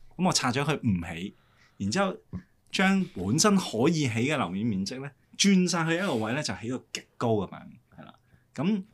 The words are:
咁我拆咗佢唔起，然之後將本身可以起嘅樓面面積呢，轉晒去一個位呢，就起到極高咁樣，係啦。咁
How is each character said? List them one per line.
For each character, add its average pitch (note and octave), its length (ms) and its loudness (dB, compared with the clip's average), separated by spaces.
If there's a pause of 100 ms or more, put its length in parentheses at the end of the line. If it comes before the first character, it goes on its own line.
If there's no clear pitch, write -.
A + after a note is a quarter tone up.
(160)
咁 F3+ 100 0
我 D#3 60 2
拆 - 200 0
咗 C#3 120 -2
佢 D3+ 160 0
唔 A2+ 120 0 (120)
起， F2 300 -10 (440)
然 G2+ 120 -4
之 D#3+ 100 -2
後 F#3 160 -2 (540)
將 F#3+ 340 2 (100)
本 G2 240 0
身 G3+ 180 6
可 C3 320 2
以 C#3+ 200 2
起 - 0 -
嘅 A#2+ 280 0
樓 G2+ 140 0
面 G2 160 -2
面 G2 180 0
積 B2+ 160 -8
呢， C#3 100 -10 (280)
轉 F#3 300 6
晒 E3+ 200 0
去 E3 80 2
一 F3 40 -2
個 F3 160 -2
位 A2 180 -2
呢， D3 80 -2
就 A2+ 140 -6
起 A2+ 120 -8
到 B2+ 80 -4 (160)
極 - 100 -10 (140)
高 A#2+ 180 0
咁 F#2 160 0
樣， D2 120 -16 (340)
係 - 80 -20
啦。 - 100 -20 (400)
咁 F#3+ 380 -2